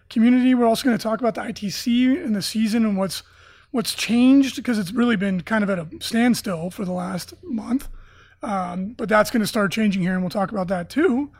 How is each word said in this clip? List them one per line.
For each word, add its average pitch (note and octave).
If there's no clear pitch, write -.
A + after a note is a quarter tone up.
community. B3
We're A#3+
also A3+
gonna A#3
talk A3+
about A#3
the A#3
I A#3
T G3+
C B3+
in D#4+
the G3+
season A3
and G3+
what's, F#3+
what's A#3+
changed, B3+
'cause A3+
it's F#3+
really A#3+
been F#3+
kind G#3+
of F#3+
at F#3+
a D#3+
standstill A3
for G3
the F3+
last F3+
month. A#3
Um, F#3+
but G#3+
that's G#3+
gonna A3
start G3+
changing G3+
here, F#3
and F#3
we'll F3+
talk F#3+
about F#3
that F3
too. C#4+